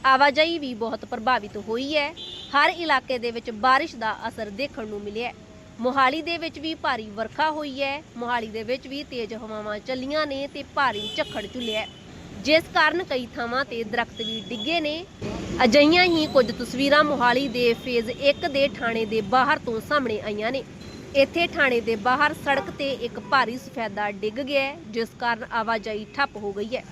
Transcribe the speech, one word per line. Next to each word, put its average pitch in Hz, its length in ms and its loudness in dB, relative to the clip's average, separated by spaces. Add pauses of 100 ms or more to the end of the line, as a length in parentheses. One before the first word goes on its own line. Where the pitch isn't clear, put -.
ਆਵਾਜਾਈ 285 540 6
ਵੀ 262 160 -6
ਬਹੁਤ 220 300 -4
ਪ੍ਰਭਾਵਿਤ 220 520 -2 (100)
ਹੋਈ 269 280 -2
ਹੈ। 294 140 2 (460)
ਹਰ 311 220 6
ਇਲਾਕੇ 277 400 0
ਦੇ 233 140 -4
ਵਿੱਚ 233 180 -8 (120)
ਬਾਰਿਸ਼ 269 340 4
ਦਾ 220 200 -4 (120)
ਅਸਰ 220 280 -8
ਦੇਖਣ 240 320 -6
ਨੂੰ 208 140 -8
ਮਿਲਿਆ 208 260 -6
ਹੈ। - 60 -10 (460)
ਮੋਹਾਲੀ 262 420 2
ਦੇ 330 160 -2
ਵਿੱਚ 311 220 -8
ਵੀ 320 180 -4
ਭਾਰੀ 233 380 -4
ਵਰਖਾ 226 360 -2
ਹੋਈ 294 300 -6
ਹੈ। 277 200 -2 (160)
ਮੋਹਾਲੀ 240 300 -2
ਦੇ 220 160 -8
ਵਿੱਚ 262 240 -4
ਵੀ 277 220 -8
ਤੇਜ਼ 226 240 -6
ਹਵਾਵਾਂ 214 460 -8
ਚੱਲੀਆਂ 262 480 -2
ਨੇ 277 200 -4
ਤੇ 277 160 -12 (120)
ਭਾਰੀ 214 420 0
ਝੱਖੜ 214 280 -4
ਝੁੱਲਿਆ 220 340 -6
ਹੈ, - 80 -6 (560)
ਜਿਸ 311 200 6 (100)
ਕਾਰਨ 330 300 4
ਕਈ 254 320 -4
ਥਾਵਾਂ 247 300 -2
ਤੇ 233 180 -6
ਦਰਖਤ 233 380 -4
ਵੀ 220 280 -6
ਡਿੱਗੇ 247 300 -2
ਨੇ। 311 240 -4 (600)
ਅਜਿਹੀਆਂ 294 400 8
ਹੀ 330 300 4
ਕੁਝ 262 180 6
ਤਸਵੀਰਾਂ 277 520 4
ਮੋਹਾਲੀ 262 440 2
ਦੇ 240 260 2 (100)
ਫੇਜ਼ 233 260 0
ਇੱਕ 277 380 2
ਦੇ 277 220 2
ਥਾਣੇ 226 360 -2
ਦੇ 220 240 0
ਬਾਹਰ 262 300 4
ਤੋਂ 226 280 -4
ਸਾਹਮਣੇ 254 340 0
ਆਈਆਂ 214 300 -4
ਨੇ। 269 100 -4 (540)
ਇੱਥੇ 285 320 4
ਥਾਣੇ 277 340 2
ਦੇ 226 180 0
ਬਾਹਰ 277 340 2 (100)
ਸੜਕ 277 340 0
ਤੇ 277 120 -2 (120)
ਇੱਕ 233 180 -6 (120)
ਭਾਰੀ 254 260 2
ਸਫੈਦਾ 208 540 -6
ਡਿੱਗ 214 280 -4
ਗਿਆ 277 220 0
ਹੈ, 277 140 -4 (160)
ਜਿਸ 226 180 -4 (100)
ਕਾਰਨ 233 320 -2
ਆਵਾਜਾਈ 220 540 -2 (100)
ਠੱਪ 277 220 -2
ਹੋ 208 160 -6
ਗਈ 214 220 -4
ਹੈ। 220 160 -6